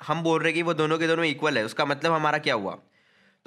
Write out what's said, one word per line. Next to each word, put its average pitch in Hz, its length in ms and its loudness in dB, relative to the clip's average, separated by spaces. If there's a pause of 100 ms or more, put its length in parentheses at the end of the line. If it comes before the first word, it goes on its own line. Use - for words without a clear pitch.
हम 160 200 -2
बोल 160 180 2
रहे 156 80 2
हैं 160 60 0
कि 170 80 0
वो 170 140 0
दोनों 156 220 0
के 165 80 0
दोनों 165 200 2
इक्वल 147 320 0
है, 107 60 2
उसका 113 220 -2
मतलब 143 260 0
हमारा 151 280 2
क्या 147 160 0
हुआ? 95 220 -6 (680)